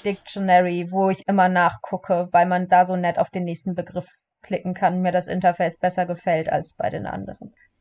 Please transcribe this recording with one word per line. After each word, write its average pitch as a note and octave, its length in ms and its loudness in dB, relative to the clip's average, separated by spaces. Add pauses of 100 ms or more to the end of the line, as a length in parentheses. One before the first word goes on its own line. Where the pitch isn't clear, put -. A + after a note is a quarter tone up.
Dictionary, F3+ 840 0
wo F#3+ 200 2
ich - 180 -6
immer G3 200 4
nachgucke, F3+ 840 0
weil F3 140 6
man F3+ 220 -2
da F#3 180 6
so F#3 100 -4
nett F3 220 -2
auf E3 120 0
den F3+ 140 -6
nächsten F3 300 -8
Begriff F3 340 -8 (340)
klicken - 320 -6
kann, F#3 280 0
mir F3+ 100 0
das F3+ 140 0
Interface F3 500 0
besser F3+ 300 -2
gefällt E3 440 -2
als F3 240 -4
bei - 160 -6
den - 160 -10
anderen. - 480 -12 (260)